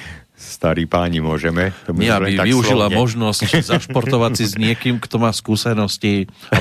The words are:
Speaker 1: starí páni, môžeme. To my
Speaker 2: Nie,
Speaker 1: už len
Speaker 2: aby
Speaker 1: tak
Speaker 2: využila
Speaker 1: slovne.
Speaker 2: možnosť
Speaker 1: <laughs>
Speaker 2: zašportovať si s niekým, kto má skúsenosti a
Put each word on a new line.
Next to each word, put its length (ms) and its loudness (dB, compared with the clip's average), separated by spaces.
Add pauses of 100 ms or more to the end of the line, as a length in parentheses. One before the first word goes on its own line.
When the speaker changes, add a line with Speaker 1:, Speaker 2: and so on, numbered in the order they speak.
(340)
Speaker 1:
starí 520 -2
páni, 340 0
môžeme. 520 0 (120)
To 80 -6
my 40 -4
Speaker 2:
Nie, 140 2
Speaker 1:
už 20 2
len 80 2
Speaker 2:
aby 160 0
Speaker 1:
tak 100 2
Speaker 2:
využila 400 2
Speaker 1:
slovne. 120 2
Speaker 2:
možnosť 440 0 (180)
Speaker 1:
<laughs> 120 -2
Speaker 2:
zašportovať 600 0
si 100 0
s 120 -2
niekým, 420 0
kto 200 -6
má 140 2
skúsenosti 840 -2 (340)
a 120 2